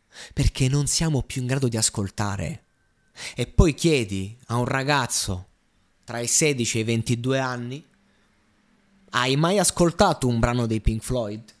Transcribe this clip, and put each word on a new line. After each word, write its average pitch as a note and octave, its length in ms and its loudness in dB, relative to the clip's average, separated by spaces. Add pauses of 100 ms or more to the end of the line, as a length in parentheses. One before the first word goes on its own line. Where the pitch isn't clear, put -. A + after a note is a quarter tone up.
(320)
perché C3+ 360 2
non C#3+ 180 2
siamo D#3 360 0
più - 180 -8
in B2 80 -4
grado C3+ 180 0
di A#2 100 0
ascoltare. G2+ 840 -4 (720)
E B2 120 -4
poi F3 280 4
chiedi G#2+ 640 -2 (100)
a A2+ 100 -2
un B2 100 0
ragazzo C3 840 -2 (560)
tra A#2 160 -8
i A#2+ 60 -4
sedici B2 520 0
e A2 40 0
i - 20 0
ventidue A#2 540 0
anni: B2+ 460 -6 (1300)
"Hai B2+ 260 2
mai E3+ 220 2
ascoltato E3+ 720 2
un A#2 100 0
brano A#2+ 280 0
dei A2 140 -2
Pink A2 220 0
Floyd?" A2 580 -6